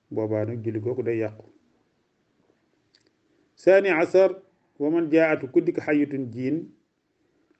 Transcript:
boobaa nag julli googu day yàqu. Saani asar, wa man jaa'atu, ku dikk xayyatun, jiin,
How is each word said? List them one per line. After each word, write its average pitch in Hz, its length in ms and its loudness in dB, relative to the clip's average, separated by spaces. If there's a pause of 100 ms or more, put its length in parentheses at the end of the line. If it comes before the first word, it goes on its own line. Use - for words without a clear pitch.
(120)
boobaa 107 340 -4
nag 117 180 -8
julli 110 160 -6
googu 123 240 -6
day 117 140 -4
yàqu. 110 260 -6 (2000)
Saani 196 340 4
asar, 180 460 2 (440)
wa 143 100 -2
man 165 220 -2
jaa'atu, 156 400 2
ku 170 100 2
dikk 160 240 -2
xayyatun, 143 460 -2
jiin, 135 400 -6 (880)